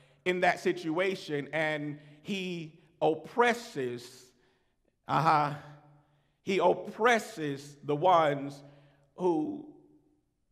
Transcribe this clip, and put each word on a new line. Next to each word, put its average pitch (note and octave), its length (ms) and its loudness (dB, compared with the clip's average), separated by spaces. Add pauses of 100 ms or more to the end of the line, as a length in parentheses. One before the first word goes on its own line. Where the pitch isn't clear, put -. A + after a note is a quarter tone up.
(260)
in F3+ 160 0
that F3 180 2
situation, F3 920 -2
and D3+ 440 -2 (240)
he F3+ 580 -6 (220)
oppresses, D#3 1200 -2 (800)
uh-huh, D3 480 4 (880)
he F#3 160 0
oppresses F3 1200 0
the D3 120 0
ones D3 680 2 (540)
who, E3 500 -2 (880)